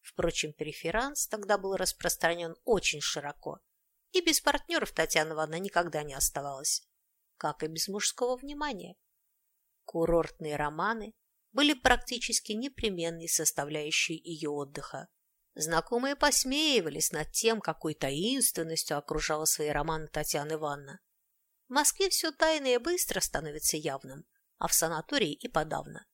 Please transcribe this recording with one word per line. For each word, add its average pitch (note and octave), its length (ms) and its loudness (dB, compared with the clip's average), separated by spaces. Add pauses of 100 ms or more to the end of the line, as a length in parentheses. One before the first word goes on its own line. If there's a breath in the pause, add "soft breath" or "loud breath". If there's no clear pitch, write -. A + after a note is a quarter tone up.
Впрочем, E3 500 -2
преферанс G#3 760 -4
тогда G#3 280 0
был F#3+ 200 -2
распространен E3+ 880 -2
очень E3+ 360 2
широко, D3 600 -6 (500)
и F#4 100 4
без E4 220 2
партнеров D4 500 0
Татьяна D#3+ 400 2
Ивановна D#3 280 -2
никогда F3 420 0
не D3 100 -8
оставалась, C#3 760 -2 (520)
как D3+ 240 -2
и D#3 60 -2
без D#3+ 200 -4
мужского A#3+ 480 -2
внимания. C4+ 600 -8 (880)
Курортные E3 720 2
романы F#3+ 580 -2 (380)
были D4 200 6
практически B3 800 0
непременной F3+ 760 -2
составляющей D3+ 880 0
ее D#3 380 -6
отдыха. C#3+ 560 -8 (460)
Знакомые A#3 640 0
посмеивались C4 960 4
над D#3 180 -4
тем, A3+ 300 2
какой D#3+ 320 -2
таинственностью D#3+ 1040 0
окружала D3+ 480 -2
свои D3+ 240 2
романы D3+ 400 -2
Татьяна D3+ 460 -2
Ивановна. C#3+ 440 -6 (680)
В B3+ 60 -12
Москве D4+ 340 4
все D#4+ 240 0
тайное C#4+ 480 4
быстро E4 400 0
становится D3+ 560 -2
явным, C#3 480 -6 (320)
а E3 100 -2
в - 60 2
санатории E3 640 2
и - 140 -10
подавно. D3+ 640 -2